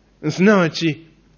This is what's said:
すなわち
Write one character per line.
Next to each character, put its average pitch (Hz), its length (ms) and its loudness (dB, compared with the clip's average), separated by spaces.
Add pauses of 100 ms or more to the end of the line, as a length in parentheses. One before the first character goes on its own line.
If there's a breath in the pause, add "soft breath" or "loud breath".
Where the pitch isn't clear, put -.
(300)
す 160 120 -4
な 208 140 4
わ 170 140 2
ち - 380 -6 (300)